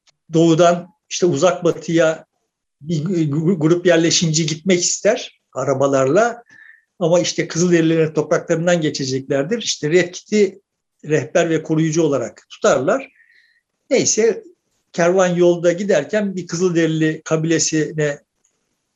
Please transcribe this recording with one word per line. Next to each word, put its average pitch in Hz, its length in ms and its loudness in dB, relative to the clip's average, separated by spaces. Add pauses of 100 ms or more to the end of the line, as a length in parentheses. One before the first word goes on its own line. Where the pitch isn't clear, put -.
(340)
doğudan 165 540 4 (220)
işte - 160 -2
uzak 156 380 0
batıya 165 600 0 (560)
bir 151 240 -4
gru-, 160 540 -2
grup 165 260 0
yerleşimci 165 600 2
gitmek 175 380 -2
ister - 580 -4 (120)
arabalarla. 139 880 0 (560)
Ama 175 200 2
işte 170 280 -4
Kızılderililerin 160 680 0
topraklarından 165 680 0
geçeceklerdir. 143 800 -4
İşte - 280 -6
Red 175 240 0
Kit'i - 480 -2 (440)
rehber 151 440 0
ve 156 140 -2
koruyucu 160 400 0
olarak 131 460 -4
tutarlar. 185 600 0 (800)
Neyse 214 540 0 (500)
kervan 180 340 2
yolda 175 440 2
giderken 190 640 -2
bir 170 120 -8
Kızılderili 160 800 0
kabilesine 156 960 -2 (760)